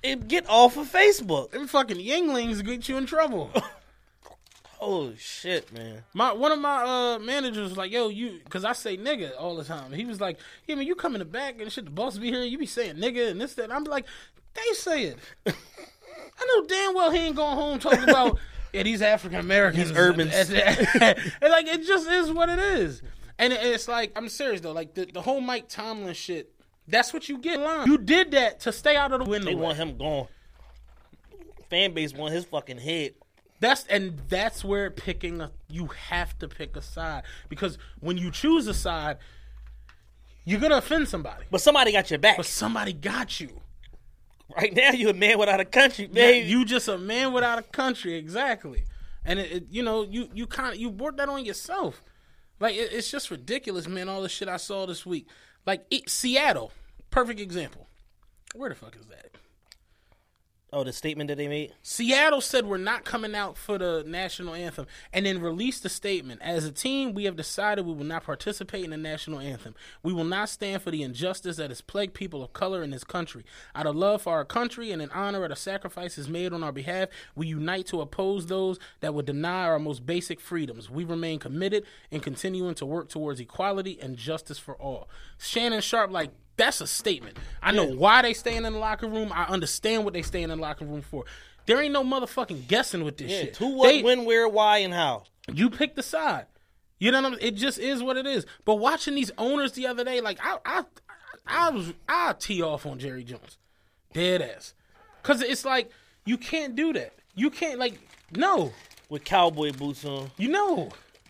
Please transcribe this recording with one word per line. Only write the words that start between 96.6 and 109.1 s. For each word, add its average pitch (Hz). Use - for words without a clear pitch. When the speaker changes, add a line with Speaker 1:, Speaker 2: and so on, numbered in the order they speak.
Speaker 2:
You 208
know 269
what 269
I'm, 220
it 233
just 240
is 254
what 262
it 262
is. 269
But 214
watching 285
these 269
owners 269
the 254
other 247
day, 247
like, 208
I, 359
I, 349
I 339
was, 180
I 320
tee 180
off 151
on 135
Jerry 127
Jones. -
Dead 180
ass. 113
'Cause 262
it's 262
like, 254
you 233
can't 294
do 320
that. 147
You 240
can't, 294
like, 247
no. 220
Speaker 1:
With 147